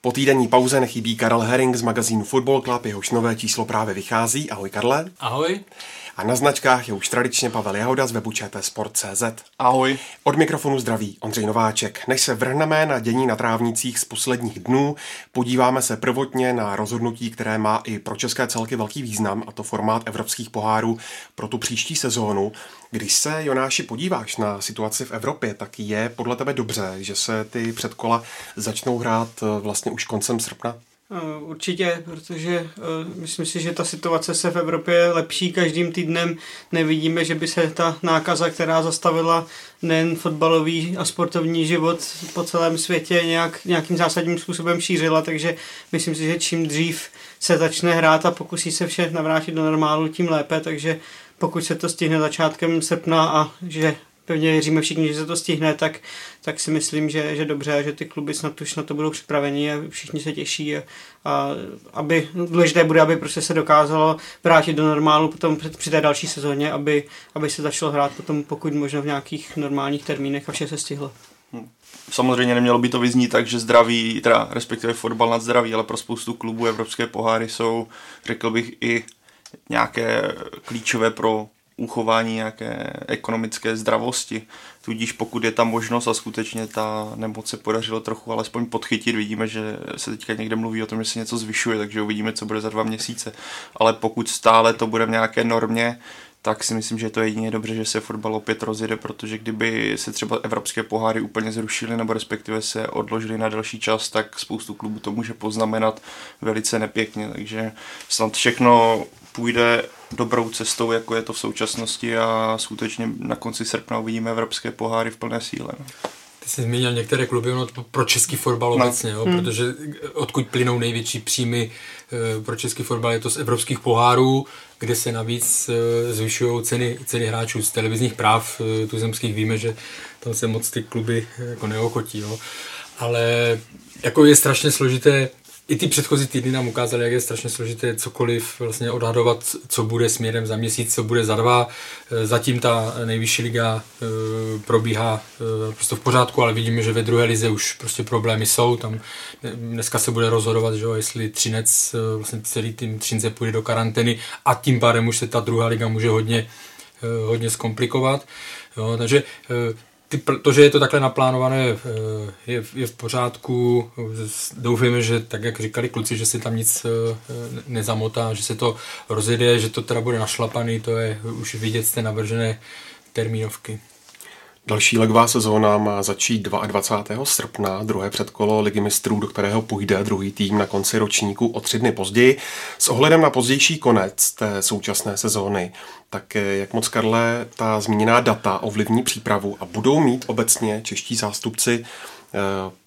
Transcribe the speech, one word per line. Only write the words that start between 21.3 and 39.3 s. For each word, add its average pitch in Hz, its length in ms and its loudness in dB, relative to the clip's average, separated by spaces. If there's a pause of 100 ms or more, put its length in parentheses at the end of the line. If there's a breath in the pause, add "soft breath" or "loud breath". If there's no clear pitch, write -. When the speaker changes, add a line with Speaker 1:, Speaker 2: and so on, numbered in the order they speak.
Speaker 1:
pro 110 120 -10
tu 117 100 -6
příští 117 380 -4
sezónu. 107 560 -2 (400 loud breath)
Když 104 220 -2
se, 151 260 0
Jonáši, 135 440 0
podíváš 127 540 -6
na 104 240 -2
situaci 110 440 -6
v - 60 -14
Evropě, 117 420 -4
tak - 260 -12
je 107 360 -2
podle 120 200 -4
tebe 135 180 -4
dobře, 110 440 -4
že 98 180 -10
se 110 300 -2
ty 113 280 -6
předkola 117 500 -2 (320 loud breath)
začnou 110 420 -4
hrát, 113 320 0 (120)
eh, 113 40 -4 (160)
vlastně 107 300 -4
už 117 120 -8
koncem 113 360 -2
srpna? 117 360 -8 (360)
Speaker 4:
Eh, 160 300 -8
určitě, 170 640 -4
protože, 165 720 -6
eh, 214 40 -16 (340)
myslím 165 300 -8
si, 180 140 -4
že 170 120 -4
ta 165 120 -4
situace 165 500 -2
se 175 180 0
v 170 40 -4
Evropě 170 580 4
lepší 165 380 0
každým 170 400 0
týdnem. 170 460 -2 (340 loud breath)
Nevidíme, 160 540 2
že 165 100 -2
by 160 120 -2
se 160 240 0
ta 165 320 0
nákaza, 165 460 2
která 160 320 2
zastavila 165 640 2 (340 loud breath)